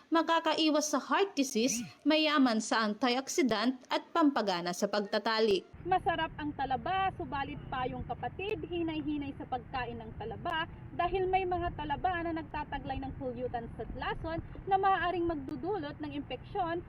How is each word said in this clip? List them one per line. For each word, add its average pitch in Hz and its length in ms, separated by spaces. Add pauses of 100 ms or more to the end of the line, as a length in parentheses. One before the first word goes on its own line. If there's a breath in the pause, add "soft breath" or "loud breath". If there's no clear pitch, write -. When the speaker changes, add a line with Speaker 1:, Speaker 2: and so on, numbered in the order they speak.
(140 loud breath)
Speaker 1:
makakaiwas 320 800
sa 262 80
heart 370 320
disease, 240 480 (240 loud breath)
mayaman 294 560
sa 226 240
antioxidant 240 880 (160)
at 302 240
pampagana 208 560
sa 190 160
pagtatalik. 208 800 (160)
Speaker 2:
Masarap 339 560
ang 302 160
talaba, 302 640
subalit 285 480
payong 254 400
kapatid, 311 640
hinay-hinay 302 640
sa 294 160
pagkain 240 480
ng 220 120 (120)
talaba 320 480 (240 loud breath)
dahil 349 320
may 381 160
mga 349 320
talaba 302 480
na 330 160
nagtataglay 277 640
ng 262 160
pollutants 247 640
at - 160
lason 330 400 (320 loud breath)
na 392 80
maaaring 359 480
magdudulot 311 720
ng 294 240
impeksyon, 320 560 (100)